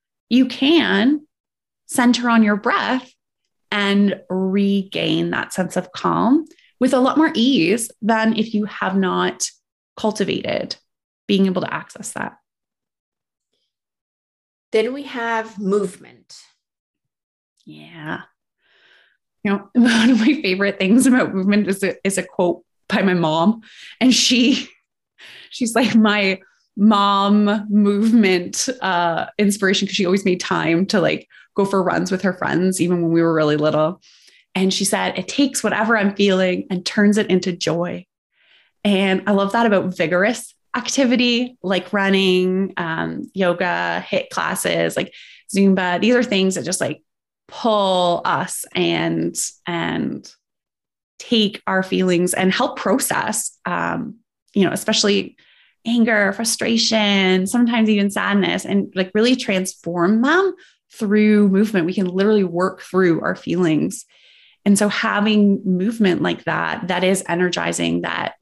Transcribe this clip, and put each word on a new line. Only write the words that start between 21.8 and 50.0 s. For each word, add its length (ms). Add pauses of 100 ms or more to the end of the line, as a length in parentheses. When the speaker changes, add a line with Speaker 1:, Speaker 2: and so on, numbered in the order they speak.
Speaker 1:
a, 200
is 140
a 60
quote 400 (260)
by 140
my 100
mom. 480 (400)
And 140
she, 560 (800)
she's, 240
like, 200
my 460 (380)
mom 880
movement, 1040 (100)
uh, 460 (100)
inspiration, 500
'cause 80
she 120
always 180
made 160
time 460
to, 140
like, 280 (260)
go 120
for 160
runs 280
with 120
her 100
friends, 480
even 220
when 100
we 80
were 140
really 220
little. 440 (540)
And 180
she 140
said, 320
"It 100
takes 340
whatever 320
I'm 220
feeling 540
and 160
turns 320
it 100
into 240
joy." 540 (760)
And 440
I 60
love 200
that 140
about 280
vigorous 600 (200)
activity, 880
like 300
running, 840
um, 560
yoga, 720
hit 220
classes, 640
like 160 (420)
Zumba. 460
These 140
are 80
things 320
that 100
just, 160
like, 220 (480)
pull 760
us 480
and, 600 (320)
and 640 (880)